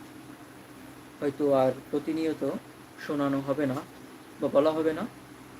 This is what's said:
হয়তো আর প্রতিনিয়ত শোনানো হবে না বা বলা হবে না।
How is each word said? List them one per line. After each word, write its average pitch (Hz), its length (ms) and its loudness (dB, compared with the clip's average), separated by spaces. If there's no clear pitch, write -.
হয়তো 143 340 2
আর 131 180 6
প্রতিনিয়ত 151 600 -2
শোনানো 139 340 0
হবে 139 260 0
না 131 80 0
বা 143 80 0
বলা 139 220 6
হবে 160 220 2
না। 180 140 -4